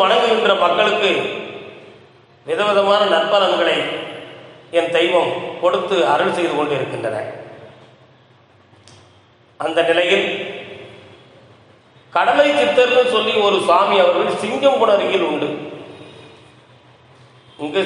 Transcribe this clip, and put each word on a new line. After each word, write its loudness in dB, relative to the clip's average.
வணங்குகின்ற 2
மக்களுக்கு 0
விதவிதமான 2
நற்பலன்களை 2
என் 0
தெய்வம் 2
கொடுத்து 0
அருள் 0
செய்து -2
கொண்டு -2
இருக்கின்றன. -6
அந்த -2
நிலையில் 2
கடலை 4
சித்தர்னு 4
சொல்லி 0
ஒரு 2
சுவாமி 4
அவர்கள் 2
சிங்கம் 0
புணரியில் 2
உண்டு. -4
இங்கு -2